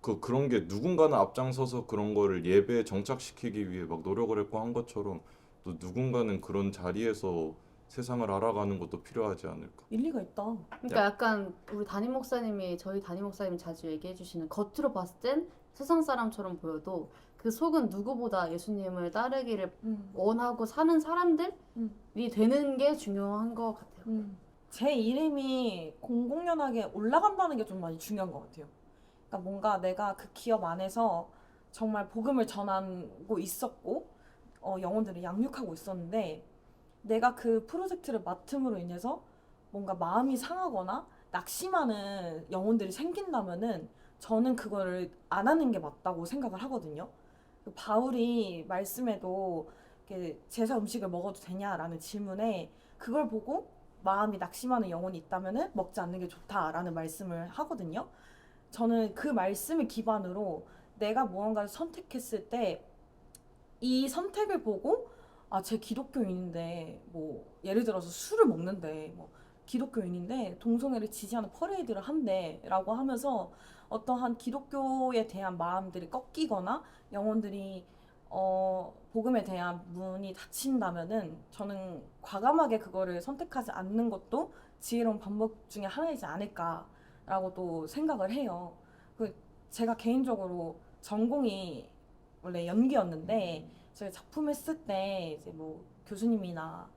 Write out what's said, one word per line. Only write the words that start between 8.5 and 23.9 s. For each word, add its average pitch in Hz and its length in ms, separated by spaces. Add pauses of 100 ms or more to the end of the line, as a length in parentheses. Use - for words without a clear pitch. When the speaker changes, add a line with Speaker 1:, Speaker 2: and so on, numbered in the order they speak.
Speaker 1:
것도 85 240
필요하지 107 420
않을까. 80 440
Speaker 2:
일리가 254 300
있다. 208 360 (140)
Speaker 3:
그러니까 240 300
Speaker 1:
야. 202 40
Speaker 3:
약간 202 500 (180)
우리 208 120
담임 202 300
목사님이, 220 640
저희 196 220
담임 185 220
목사님이 190 360
자주 165 280
얘기해 160 260
주시는 175 360
겉으로 208 440
봤을 180 280
땐 294 280 (240)
세상 320 300
사람처럼 220 560
보여도 160 520 (260)
그 - 160
속은 302 380
누구보다 202 640
예수님을 180 600
따르기를 233 580 (140)
Speaker 2:
음. 208 300
Speaker 3:
원하고 226 520
사는 320 320
사람들이 339 540 (240)
Speaker 2:
음. 226 160 (400)
Speaker 3:
되는 269 440
게 285 200
중요한 208 580
것 226 200
같아요. - 340